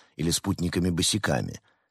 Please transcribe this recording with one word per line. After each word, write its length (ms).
или 160
спутниками-босиками. 1300